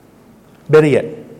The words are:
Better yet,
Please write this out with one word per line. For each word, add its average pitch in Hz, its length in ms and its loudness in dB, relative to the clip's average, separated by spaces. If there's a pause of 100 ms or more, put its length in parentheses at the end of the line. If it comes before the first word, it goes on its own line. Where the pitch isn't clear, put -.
(680)
Better 156 180 4
yet, 120 200 0 (340)